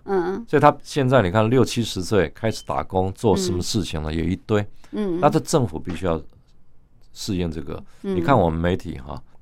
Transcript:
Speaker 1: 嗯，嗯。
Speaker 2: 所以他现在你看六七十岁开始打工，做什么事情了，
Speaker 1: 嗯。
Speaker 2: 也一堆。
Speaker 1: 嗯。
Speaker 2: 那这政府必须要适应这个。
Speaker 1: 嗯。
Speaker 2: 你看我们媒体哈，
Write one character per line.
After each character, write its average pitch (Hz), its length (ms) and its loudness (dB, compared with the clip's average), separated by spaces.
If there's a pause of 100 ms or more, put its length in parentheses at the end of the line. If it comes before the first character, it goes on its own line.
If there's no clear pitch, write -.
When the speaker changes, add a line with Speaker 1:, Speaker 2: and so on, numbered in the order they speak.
Speaker 1:
嗯， 185 300 -2
嗯。 233 120 -10
Speaker 2:
所 151 120 2
以 - 20 6
他 147 220 8
现 131 260 -2
在 127 140 6
你 90 80 2
看 110 180 4
六 123 160 4
七 113 180 -2
十 101 200 -4
岁 87 320 2
开 113 160 -2
始 - 160 -8
打 69 160 -2
工， 92 320 -2
做 101 200 2
什 - 160 0
么 90 120 -2
事 104 200 -2
情 82 200 -4
了， 78 100 -4
Speaker 1:
嗯。 - 20 -4
Speaker 2:
也 82 120 -2
一 90 100 0
堆。 104 260 0 (300)
Speaker 1:
嗯。 202 260 -2
Speaker 2:
那 143 120 4
这 160 100 2
政 135 260 0
府 82 140 -8
必 87 160 -8
须 87 80 -8
要 82 160 0 (920)
适 - 220 -4
应 87 140 -2
这 80 120 -8
个。 - 200 -10 (200)
Speaker 1:
嗯。 196 120 -4
Speaker 2:
你 180 60 0
看 143 180 4
我 87 120 4
们 80 100 -4
媒 87 160 2
体 78 220 -10
哈， 71 200 -12 (240)